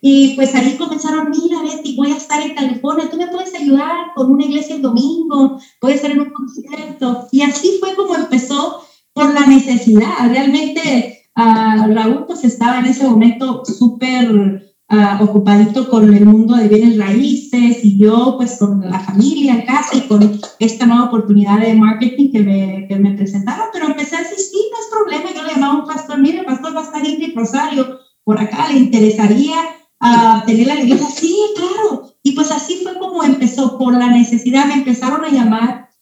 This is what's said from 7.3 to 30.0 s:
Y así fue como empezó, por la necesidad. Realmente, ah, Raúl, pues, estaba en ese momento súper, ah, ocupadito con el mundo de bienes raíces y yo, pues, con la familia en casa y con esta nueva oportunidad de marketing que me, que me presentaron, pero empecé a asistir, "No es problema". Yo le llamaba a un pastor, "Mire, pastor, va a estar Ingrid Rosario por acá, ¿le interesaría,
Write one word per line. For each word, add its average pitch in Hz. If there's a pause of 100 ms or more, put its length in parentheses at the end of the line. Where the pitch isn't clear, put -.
Y 269
así 294
fue 381
como 370
empezó, 285 (300)
por 285
la 285
necesidad. 240
Realmente, 277
ah, 220
Raúl, 220
pues, -
estaba 247
en 247
ese 262
momento 233
súper, 226 (120)
ah, 202
ocupadito 208
con 214
el 208
mundo 226
de 220
bienes 220
raíces 240
y 196
yo, 226
pues, 247
con 196
la 185
familia 254
en 226
casa 269
y 269
con 208 (200)
esta 226
nueva 240
oportunidad 208
de 226
marketing 226
que 220
me, 196
que 196
me 202
presentaron, 202
pero 339
empecé 285
a 339
asistir, 392 (100)
"No 453
es 427
problema". 349
Yo -
le -
llamaba 277
a 285
un -
pastor, 294
"Mire, 320
pastor, 277
va 311
a -
estar 302
Ingrid 311
Rosario 262 (260)
por 214
acá, 285
¿le 269
interesaría, 220 (460)